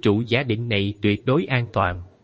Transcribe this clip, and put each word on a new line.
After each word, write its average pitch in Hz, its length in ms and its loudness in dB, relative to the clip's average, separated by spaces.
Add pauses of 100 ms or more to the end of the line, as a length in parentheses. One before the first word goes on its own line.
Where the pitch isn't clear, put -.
trụ 107 260 4
giả 117 160 0
định 117 260 -2
này 101 320 0
tuyệt 104 240 0
đối 147 200 2
an 123 280 -2
toàn, 90 280 0 (220)